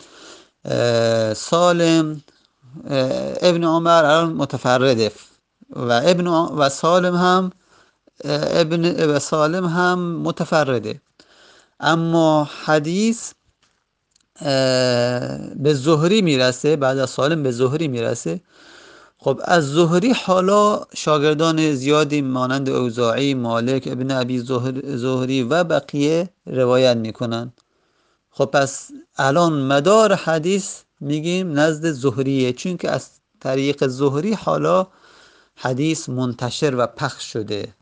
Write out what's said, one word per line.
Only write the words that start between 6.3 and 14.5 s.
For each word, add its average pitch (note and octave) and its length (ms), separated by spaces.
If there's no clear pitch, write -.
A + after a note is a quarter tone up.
و D3 160
سالم F3+ 480
هم، F3+ 360
اه، D3+ 360
ابن، E3 500
و C#3+ 80
سالم D#3+ 480
هم F3 500
متفرده. D3 840
اما D#3+ 680
حدیث، F3 680
اه، B2+ 1120